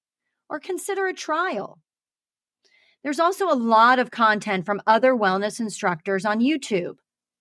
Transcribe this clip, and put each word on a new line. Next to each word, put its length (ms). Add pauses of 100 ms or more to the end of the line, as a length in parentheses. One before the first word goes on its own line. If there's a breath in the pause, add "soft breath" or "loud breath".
(480)
Or 100
consider 480
a 60
trial. 680 (1200)
There's 160
also 300
a 100
lot 380
of 120
content 540
from 220
other 260
wellness 480
instructors 640
on 160
YouTube. 560 (440)